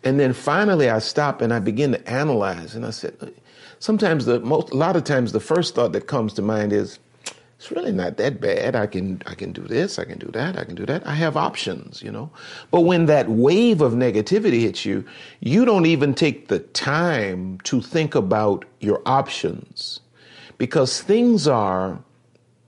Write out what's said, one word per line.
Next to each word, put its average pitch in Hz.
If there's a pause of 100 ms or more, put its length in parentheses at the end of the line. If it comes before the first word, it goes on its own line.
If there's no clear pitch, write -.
And 135
then 131
finally 165
I 110
stop 143
and 117
I 117
begin 113
to -
analyze. 104
And 117
I 113
said, - (640)
sometimes 175
the 120
most, 151
a 131
lot 170
of 151
times 127
the 104
first 170
thought 120
that 104
comes 113
to 104
mind 104
is, 98 (580)
"It's -
really 330
not 90
that 135
bad. 104
I 104
can, 95
I -
can 92
do 92
this, 127
I 87
can -
do -
that, 156
I -
can 87
do 98
that. 139
I 147
have 151
options," -
you 104
know. 113 (400)
But 175
when 170
that 147
wave 165
of 123
negativity 123
hits 104
you, 104 (340)
you 185
don't 196
even 147
take -
the -
time 101
to 123
think 156
about 104 (160)
your 104
options, - (560)
because 131
things 220
are 95 (680)